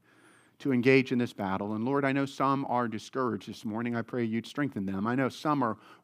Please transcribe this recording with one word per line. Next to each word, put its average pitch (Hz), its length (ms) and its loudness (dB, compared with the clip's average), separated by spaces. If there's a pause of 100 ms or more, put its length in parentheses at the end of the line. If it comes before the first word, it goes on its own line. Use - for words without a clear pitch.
(600)
to 143 120 0
engage 127 400 6
in 127 60 2
this 120 140 0
battle. 101 420 -2
And 107 100 -4
Lord, 139 200 0
I 139 60 2
know 139 160 0
some 139 420 0
are 120 200 0
discouraged 110 600 -4
this 107 160 -10
morning. 117 300 -4
I 117 80 -2
pray 120 220 -4
you'd 113 220 -2
strengthen 123 400 -4
them. 95 200 -2
I 120 80 0
know 131 140 2
some 151 340 0
are 110 140 0 (280)